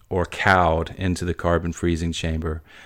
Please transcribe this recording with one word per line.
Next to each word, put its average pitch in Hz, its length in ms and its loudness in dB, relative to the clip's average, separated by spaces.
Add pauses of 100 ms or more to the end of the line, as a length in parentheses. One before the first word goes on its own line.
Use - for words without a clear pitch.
or 90 160 0
cowed 85 720 2
into 92 280 -2
the 87 100 -2
carbon 85 380 0
freezing 85 400 -2
chamber, 80 500 -4 (240)